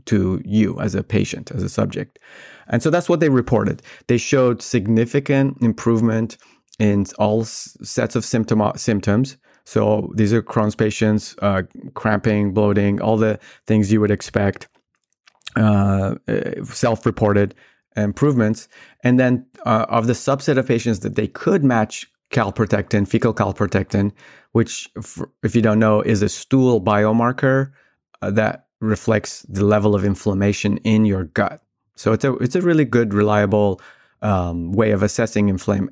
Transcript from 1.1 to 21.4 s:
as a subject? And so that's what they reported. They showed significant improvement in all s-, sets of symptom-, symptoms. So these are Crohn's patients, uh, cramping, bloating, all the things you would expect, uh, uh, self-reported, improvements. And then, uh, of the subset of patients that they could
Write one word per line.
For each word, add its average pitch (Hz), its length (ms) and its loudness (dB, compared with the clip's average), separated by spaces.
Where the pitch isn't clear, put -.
as 92 100 -6
a 98 80 -6
subject? 101 480 -6
And 120 140 -2
so 160 80 0
that's 170 180 0
what 170 120 4
they 160 100 4
reported. 120 500 2
They 120 100 2
showed 127 420 0
significant 135 1000 0
improvement 113 760 0
in 101 280 2
all 107 220 0
s-, - 420 -10
sets 113 340 -4
of 113 100 -4
symptom-, 110 500 0
symptoms. 107 640 -2
So 104 500 0
these 107 200 2
are 113 80 2
Crohn's 107 320 -2
patients, 107 640 0
uh, 98 220 0
cramping, 104 580 0
bloating, 101 480 2
all 110 160 0
the 107 240 0
things 107 240 2
you 107 120 4
would 104 80 2
expect, - 580 -4
uh, 98 600 2
uh, - 360 -4
self-reported, 107 920 0
improvements. 110 720 0
And 123 160 4
then, 123 280 2
uh, 113 220 2
of 117 180 0
the 123 60 2
subset 135 460 -2
of 123 80 0
patients 110 340 0
that 104 140 -6
they 107 140 0
could - 360 0